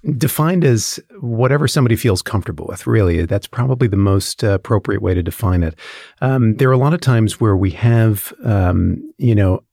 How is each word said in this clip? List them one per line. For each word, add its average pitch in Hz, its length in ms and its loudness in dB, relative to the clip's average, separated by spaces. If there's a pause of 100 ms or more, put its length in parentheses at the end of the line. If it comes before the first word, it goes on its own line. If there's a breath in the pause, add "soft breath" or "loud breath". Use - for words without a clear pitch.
(180)
defined 156 460 0
as 120 360 0 (200)
whatever 127 480 0
somebody 120 280 2
feels 101 260 0
comfortable - 480 -6
with, - 180 -10
really. 90 380 2
That's 98 220 -4
probably 123 400 -2
the 98 100 0
most, 98 460 0
uh, 107 80 0
appropriate 98 500 -2
way 92 120 0
to 87 100 0
define 90 400 -2
it. 78 120 -4 (460 loud breath)
Um, 127 360 2
there 131 120 2
are 131 40 4
a 127 40 4
lot 143 160 2
of 175 80 -2
times 113 400 0
where 104 160 2
we 95 140 0
have, 113 600 0 (120)
um, 92 760 0
you 117 180 2
know 95 380 2